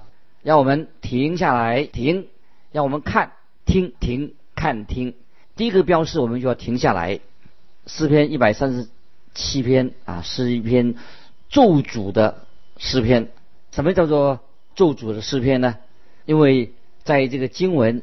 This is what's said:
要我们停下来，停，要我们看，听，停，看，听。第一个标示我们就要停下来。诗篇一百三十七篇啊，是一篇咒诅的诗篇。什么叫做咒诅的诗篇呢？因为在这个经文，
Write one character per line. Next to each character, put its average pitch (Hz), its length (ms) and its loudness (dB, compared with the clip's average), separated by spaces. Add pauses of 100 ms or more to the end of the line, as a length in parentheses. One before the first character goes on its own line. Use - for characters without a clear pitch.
(420)
要 156 160 4
我 139 60 6
们 139 240 0 (120)
停 143 380 -2
下 160 160 2
来， 120 300 2
停， 160 420 -2 (460)
要 151 100 -2
我 143 60 0
们 143 140 -4
看， - 320 -2 (340)
听， 185 320 2
停， 127 340 -4 (220)
看， 113 300 -2
听。 127 280 -6 (420)
第 226 120 -2
一 - 20 -2
个 185 140 4
标 160 220 2
示 165 140 -2
我 123 60 2
们 120 160 -2
就 127 60 0
要 120 80 2
停 123 240 -4
下 131 120 4
来。 90 280 -2 (680)
诗 - 220 -2
篇 147 240 4
一 147 80 -2
百 107 140 4
三 135 200 -2
十 123 140 -6 (480)
七 - 260 -4
篇 127 300 2 (140)
啊， 87 180 -6
是 123 300 -2
一 120 60 0
篇 120 360 2 (540)
咒 170 340 6
诅 98 280 -6
的 107 360 2 (300)
诗 - 240 -2
篇。 113 260 4 (460)
什 139 100 -2
么 175 100 2
叫 180 140 2
做 143 320 2 (360)
咒 156 200 4
诅 110 180 -6
的 107 80 -8
诗 131 180 -4
篇 127 220 2
呢？ 120 140 2 (500)
因 156 140 4
为 131 320 4 (320)
在 139 240 4
这 131 100 -4
个 127 100 -2
经 180 280 0
文， 120 280 2